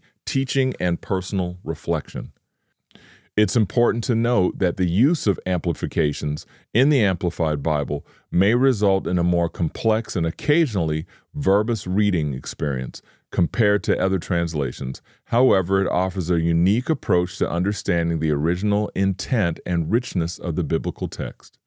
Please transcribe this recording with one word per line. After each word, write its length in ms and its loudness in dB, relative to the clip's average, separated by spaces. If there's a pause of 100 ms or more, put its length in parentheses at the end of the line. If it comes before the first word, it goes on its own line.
(280)
teaching, 520 -2
and 220 -2
personal 640 -2
reflection. 680 -4 (1040)
It's 200 2
important 500 2
to 100 0
note 440 2
that 180 0
the 100 2
use 380 2
of 220 2
amplifications 1000 -2 (280)
in 160 4
the 140 2
Amplified 600 0
Bible 420 -2 (240)
may 240 2
result 540 2
in 100 0
a 60 2
more 260 2
complex 640 -2
and 120 0
occasionally 800 0 (280)
verbose 540 2
reading 460 0
experience 640 -6 (300)
compared 540 2
to 140 0
other 200 0
translations. 800 -4 (240)
However, 560 2
it 80 0
offers 400 0
a 100 2
unique 500 2
approach 500 0
to 100 0
understanding 680 -2
the 120 0
original 640 0
intent 720 0
and 260 -2
richness 460 -2
of 180 -6
the 80 0
biblical 440 -4
text. 600 -12